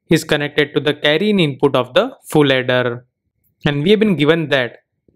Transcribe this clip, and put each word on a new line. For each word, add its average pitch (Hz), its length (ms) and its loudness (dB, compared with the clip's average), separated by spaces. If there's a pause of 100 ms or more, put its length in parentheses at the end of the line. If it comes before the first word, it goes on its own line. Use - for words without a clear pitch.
is 160 140 2
connected 147 520 -2
to 147 60 -4
the 143 140 -2
carry 156 360 0
in 202 100 2
input 139 340 0
of 123 180 -2
the 220 300 0
full 147 300 2
adder. 127 520 -2 (640)
And 143 160 -2
we 180 80 2
have 214 80 4
been 208 160 0
given 151 360 0
that 127 260 -2 (400)